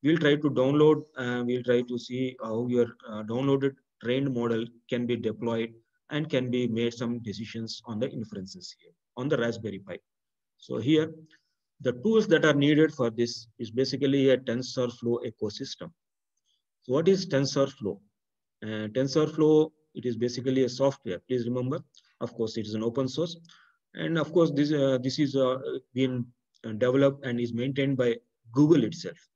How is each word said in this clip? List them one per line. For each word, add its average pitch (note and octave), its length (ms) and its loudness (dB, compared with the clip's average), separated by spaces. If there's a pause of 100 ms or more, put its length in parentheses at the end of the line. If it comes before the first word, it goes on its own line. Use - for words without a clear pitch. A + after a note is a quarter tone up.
We'll D#3 140 4
try D3 200 4
to D3 140 0
download, D3 520 4 (160)
uh, B2 260 -4
we'll B2 180 -2
try B2 200 4
to B2 160 -6
see B2+ 440 -6
how A2+ 260 -4
your, B2 180 4 (200)
uh, A2 180 -10
downloaded C3+ 500 0 (280)
trained C3+ 320 -2
model A#2 300 -2 (240)
can A#2+ 180 -2
be A#2+ 100 0
deployed A2+ 580 -4 (360)
and D3+ 200 -4
can B2+ 200 -2
be B2 160 0
made A#2 280 -2
some A#2+ 240 -4
decisions A2 680 -10
on A2 160 -8
the - 100 -2
inferences G#2 680 -12
here - 120 -20 (260)
on C3 100 -4
the D3+ 80 2
Raspberry G#2+ 420 -4
Pi. F#2 200 -14 (580)
So - 220 -8
here, D#3 340 2 (680)
the B2+ 100 0
tools G#3+ 360 2
that D#3+ 180 6
are D3+ 80 6
needed D3 400 4
for A#2 160 0
this A#2 360 -4 (120)
is A2 120 -10
basically C3+ 600 2
a B2+ 80 6
TensorFlow B2 800 -4 (120)
ecosystem. A2 600 -10 (920)
So B2+ 100 -2
what E3 140 4
is F#3+ 180 4
TensorFlow? C#3 720 -2 (640)
Uh, G#2+ 240 -6
TensorFlow, D3+ 800 4 (240)
it A#2+ 120 -8
is A#2+ 100 -2
basically B2 480 0
a A#2+ 40 -2
software. B2 600 -2
Please B2 180 -2
remember, B2+ 340 -4 (420)
of A2+ 120 -8
course, A2+ 220 -4
it G#2+ 100 -6
is G#2+ 80 -6
an A2 80 -2
open A#2+ 240 -2
source. E3+ 300 -4 (580)
And D#3+ 240 -4
of D3+ 140 -2
course, E3 180 6
this, D3 220 2
uh, C3+ 300 2
this C3 160 -2
is, C3+ 180 0
uh, C3 220 2 (340)
been, B2+ 320 0 (420)
uh, A2+ 60 -6
developed C3+ 540 2
and A#2+ 120 -2
is A#2+ 140 -4
maintained C3+ 460 -2
by A#2+ 180 2 (360)
Google D3 320 6
itself. - 340 -8 (180)